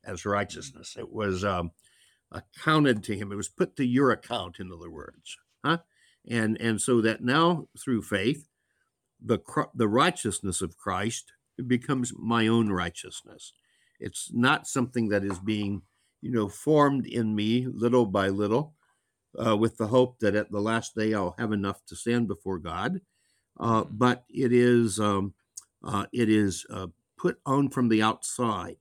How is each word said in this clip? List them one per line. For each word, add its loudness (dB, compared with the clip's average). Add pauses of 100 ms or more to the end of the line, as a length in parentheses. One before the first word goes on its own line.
as -10
righteousness. -6
It -12
was, -2
um, -2 (580)
accounted 0
to -4
him. -8
It -8
was -6
put -4
to 0
your 4
account, -6
in -10
other -16
words. -18 (260)
Huh? 0 (520)
And, 0
and 0
so 4
that 0
now 2 (100)
through -2
faith, -2 (680)
the 0
cr-, -6
the 2
righteousness 0
of -8
Christ -6 (340)
becomes -2
my 0
own 4
righteousness. -8 (460)
It's -10
not 2
something -2
that 0
is -6
being, -4 (380)
you -10
know, 0
formed 2
in -2
me 0
little 2
by 0
little, 0 (680)
uh, 2
with 0
the -2
hope 2
that 2
at -2
the -4
last -2
day 0
I'll -2
have -2
enough -2
to -18
stand 0
before -6
God. -4 (560)
Uh, 2
but 0
it 0
is, 6
um, 0 (500)
uh, -4
it 2
is, 2
uh, -8 (300)
put -2
on 2
from 0
the 4
outside. -2